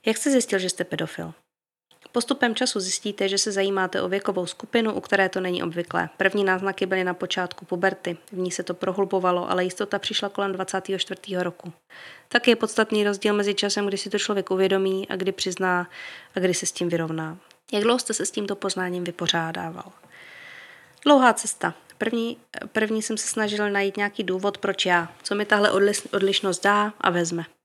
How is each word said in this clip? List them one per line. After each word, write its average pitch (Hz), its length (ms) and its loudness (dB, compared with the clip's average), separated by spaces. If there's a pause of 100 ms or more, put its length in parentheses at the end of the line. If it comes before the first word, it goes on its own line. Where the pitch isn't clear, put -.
Jak 220 100 2
jste 285 140 0
zjistil, 233 280 4
že 185 100 0
jste 180 160 -4
pedofil? 165 480 -6 (800)
Postupem 240 420 0
času 254 260 -2
zjistíte, 196 480 -2
že 196 100 0
se 208 140 -2
zajímáte 196 500 0
o 180 60 -2
věkovou 185 380 -2
skupinu, 220 480 -2
u - 60 -4
které 196 280 2
to 190 120 -4
není 180 220 -2
obvyklé. 170 540 -2
První 196 280 0
náznaky 190 420 0
byly 185 180 0
na 180 100 -2
počátku 180 500 -6
puberty, 180 520 -2 (160)
v 185 60 -8
ní 185 120 -2
se 180 120 -6
to 175 120 -6
prohlubovalo, 185 760 0
ale 180 140 2
jistota 202 340 -4
přišla 208 300 -4
kolem 196 240 -2
dvacátého 190 460 -4
čtvrtého 185 440 -4
roku. 175 300 -6 (560)
Tak - 200 4
je 233 80 8
podstatný 220 480 2
rozdíl 208 300 2
mezi 202 200 2
časem, 202 320 0
kdy 196 120 0
si 196 120 -6
to - 80 -2
člověk 196 320 -2
uvědomí 190 580 2
a 190 80 -2
kdy 185 160 -2
přizná 180 580 -2 (440)
a 196 60 -2
kdy 180 140 2
se 180 120 -4
s - 60 -4
tím 175 160 -2
vyrovná. 160 500 -4 (340)
Jak 208 100 2
dlouho 233 160 4
jste 220 160 -4
se - 120 -2
s - 40 -2
tímto 202 260 -4
poznáním 180 480 -4
vypořádával? 170 880 -4 (1120)
Dlouhá 262 280 8
cesta. - 420 -4 (240)
První, 233 380 -2 (360)
první 220 300 0
jsem 214 160 -4
se - 80 -6
snažil 208 440 0
najít 196 260 0
nějaký 202 280 -2
důvod, 185 340 -2
proč - 280 -2
já. 175 260 4 (100)
Co - 120 -4
mi 208 100 0
tahle 208 280 4
odlis-, 202 440 2
odlišnost 196 480 2
dá 208 360 4
a 190 100 4
vezme. 170 340 -2 (200)